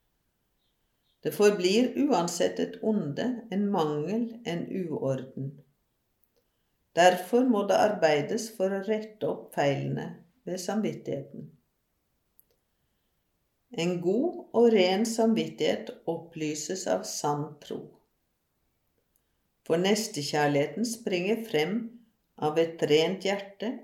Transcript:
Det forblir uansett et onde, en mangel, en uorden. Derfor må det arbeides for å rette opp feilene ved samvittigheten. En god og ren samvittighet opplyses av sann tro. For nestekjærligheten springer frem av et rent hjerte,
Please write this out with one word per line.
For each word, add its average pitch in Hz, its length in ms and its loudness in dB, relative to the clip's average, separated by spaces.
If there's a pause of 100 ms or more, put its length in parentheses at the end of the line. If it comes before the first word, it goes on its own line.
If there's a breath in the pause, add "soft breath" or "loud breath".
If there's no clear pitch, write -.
(1200)
Det 156 100 -4
forblir 202 640 4
uansett 185 640 2
et - 200 -6
onde, 196 440 -2 (240)
en 202 200 -2
mangel, 170 560 -2 (160)
en 170 240 -4
uorden. 139 840 -6 (1500)
Derfor 185 520 6
må 202 180 2
det 190 140 4
arbeides 156 760 2
for 190 180 -2
å 190 120 -4
rette 214 440 -4
opp - 260 -8
feilene 139 520 -2 (380)
ved 175 180 -6
samvittigheten. 151 880 -6 (2250)
En 175 260 0
god 214 540 -2
og 233 200 8
ren 190 320 6
samvittighet 214 840 0 (140)
opplyses 165 800 -6
av - 180 -2
sann 147 440 -4 (100)
tro. - 220 -12 (1900)
For 165 160 2
nestekjærligheten 151 1040 0
springer 208 560 -2
frem 170 360 0 (600)
av 156 200 0
et 165 240 0
rent 160 420 2
hjerte, 196 460 -4 (140)